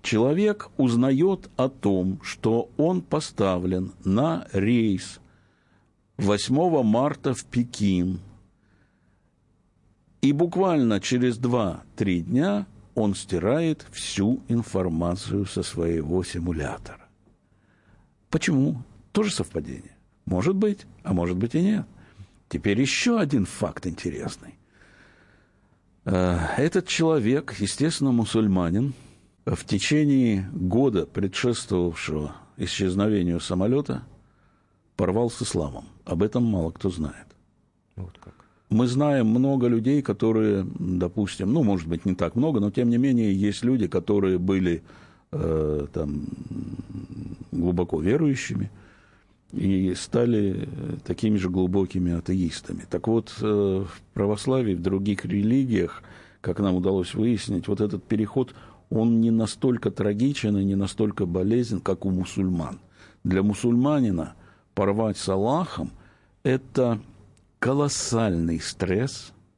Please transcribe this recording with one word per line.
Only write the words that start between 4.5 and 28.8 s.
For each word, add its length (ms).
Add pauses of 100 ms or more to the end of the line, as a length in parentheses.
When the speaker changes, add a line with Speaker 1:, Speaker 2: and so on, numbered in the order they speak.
Speaker 1:
рейс 680 (1000)
восьмого 680
марта 500
в 100
Пекин – 760 (2000)
и 60
буквально 720
через 360
два-три 840
дня 460 (280)
он 220
стирает 760
всю 560
информацию 1000
со 180
своего 580
симулятора. 840 (1200)
Почему? 540 (260)
Тоже 220
совпадение? 640 (280)
Может 300
быть, 320 (160)
а 100
может 240
быть 200
и 40
нет. 260 (640)
Теперь 320
еще 380
один 280
факт 380
интересный. 680 (1500)
Э, 340 (180)
этот 300
человек, 720
естественно, 540
мусульманин, 840 (500)